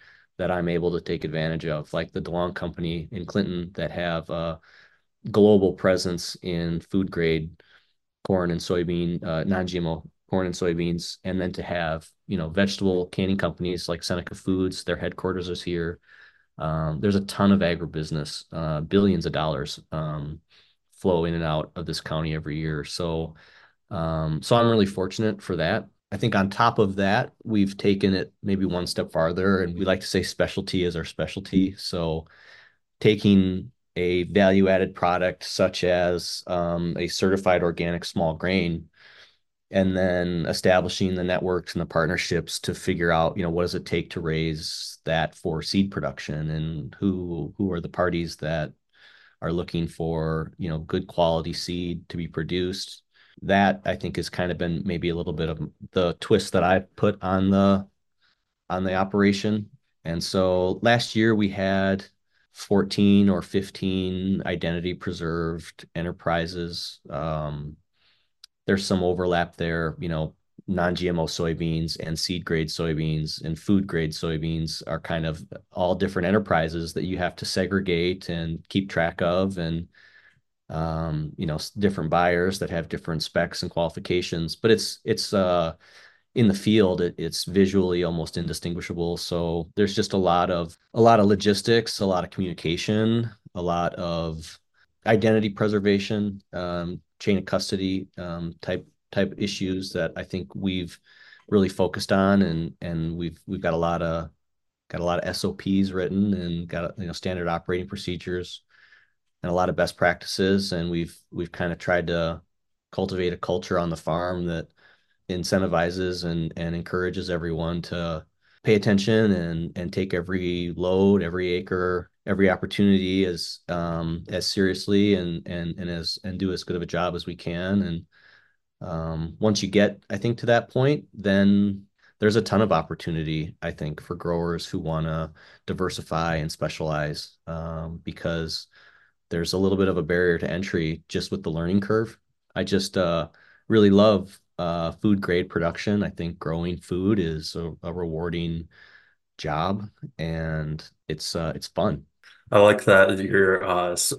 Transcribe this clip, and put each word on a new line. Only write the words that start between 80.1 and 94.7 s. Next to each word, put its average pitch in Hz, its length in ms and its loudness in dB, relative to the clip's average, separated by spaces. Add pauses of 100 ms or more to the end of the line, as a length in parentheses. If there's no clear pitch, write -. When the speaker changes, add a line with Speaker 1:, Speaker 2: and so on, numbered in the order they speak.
Speaker 1:
um, 80 680 -4
you 95 100 -4
know, 78 100 -2
s-, - 140 -8
different 95 400 0
buyers 87 500 2
that 82 100 -4
have 85 180 -4
different 82 340 -6
specs - 400 -2
and 87 80 -6
qualifications. 85 840 -2
But 113 160 2
it's, - 340 2
it's, - 280 -2
uh, 90 420 2 (640)
in 120 100 6
the 98 80 6
field, 98 460 4
it, 87 180 -2
it's 82 260 -4
visually 90 600 4
almost 82 320 -2
indistinguishable. 85 800 -4
So 85 580 -2
there's 101 220 2
just 104 160 -2
a 101 40 2
lot 87 320 4
of, 85 300 -4 (160)
a 120 60 2
lot 113 180 10
of 101 80 8
logistics, 104 720 2
a 101 80 0
lot 90 160 2
of 82 80 -8
communication, 107 1000 0 (280)
a 90 60 -6
lot 85 320 0
of 82 640 -6 (440)